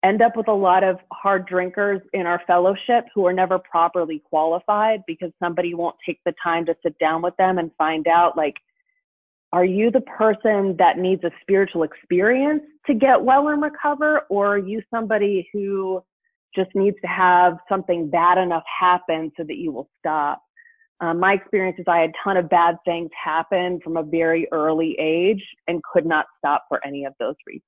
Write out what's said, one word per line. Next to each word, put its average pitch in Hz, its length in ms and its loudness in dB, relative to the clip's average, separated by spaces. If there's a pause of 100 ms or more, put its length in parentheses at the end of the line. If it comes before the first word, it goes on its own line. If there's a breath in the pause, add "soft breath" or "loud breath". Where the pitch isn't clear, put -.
end 208 180 4
up 226 140 4
with 220 140 -2
a 220 40 4
lot 190 300 4
of 185 160 0 (140)
hard 190 320 0
drinkers 185 560 -2 (120)
in 190 120 -2
our 175 200 -2
fellowship 190 680 2
who 196 120 0
are 180 80 4
never 185 260 0
properly 170 600 -2
qualified 190 880 0
because 165 240 -10 (100)
somebody 175 320 -4
won't 170 220 -6 (100)
take 165 200 -8
the 170 80 -2 (100)
time 170 220 -2
to 165 180 -2
sit 160 160 -4
down 165 220 0
with 180 160 -4
them 185 200 2
and 165 200 -4
find 156 300 -2
out, 170 280 4
like, 151 200 -2 (1000)
are 180 100 4
you 202 280 2
the 254 100 2
person 214 760 0
that 170 200 4
needs 185 260 0
a 170 80 -2 (100)
spiritual 190 420 0
experience 254 800 0 (220)
to 294 80 0
get 254 280 4
well 269 260 4
and 294 140 -2
recover, 294 680 -2
or 202 260 0
are - 20 0
you 202 240 -6 (120)
somebody 202 600 -2
who 190 500 -4 (520)
just 185 200 -4
needs 196 260 0
to 180 60 -10
have 180 500 4 (120)
something 175 400 -2
bad 170 280 2
enough 175 260 -2 (160)
happen 170 580 0
so 170 60 -8
that 151 140 -10
you 160 140 -8
will 127 180 -12 (100)
stop? 151 420 -4 (580 soft breath)
Uh, 170 140 -4
my 185 200 2
experience 190 460 -4
is 180 80 -8
I 170 120 2
had 160 100 2
a - 40 -12 (100)
ton 196 140 0
of 175 120 -2
bad 170 260 4 (100)
things 170 240 -4 (120)
happen 180 600 -4
from 165 140 -6
a 160 60 -4
very 165 480 0
early 160 480 -2
age 175 440 0 (240)
and 170 160 -4
could 160 220 -2
not 160 200 0 (120)
stop - 300 -2
for - 180 -6
any 139 200 -10
of 135 140 -10
those 120 160 -6 (120)
reasons. - 200 -18